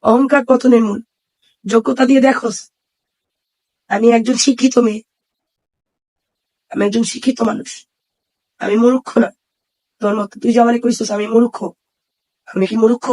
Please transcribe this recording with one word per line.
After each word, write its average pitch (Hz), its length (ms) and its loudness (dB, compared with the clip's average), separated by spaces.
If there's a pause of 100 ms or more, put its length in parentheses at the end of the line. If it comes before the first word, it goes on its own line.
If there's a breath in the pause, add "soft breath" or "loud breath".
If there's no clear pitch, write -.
অহংকার 262 420 2
পতনের 247 380 4
মূল। 208 160 -4 (640)
যোগ্যতা 233 400 0
দিয়ে 262 160 4
দেখোস, 240 360 0 (1300)
আমি 214 220 0
একজন 233 260 0
শিক্ষিত 254 420 0
মেয়ে, 220 220 0 (1700)
আমি - 140 -6
একজন 214 180 0
শিক্ষিত - 380 -4
মানুষ, - 280 -4 (920)
আমি 202 160 -2
মূর্খ 247 400 2
না। 226 120 2 (720)
তোর 208 140 -2
মতো 202 240 -8
তুই 233 140 -2
যে 240 80 2
আমারে 233 180 0
কইছিস 240 320 -4
আমি 208 160 -4
মূর্খ, 233 300 0 (920)
আমি 190 200 -4
কি 214 100 -6
মূর্খ? 226 360 0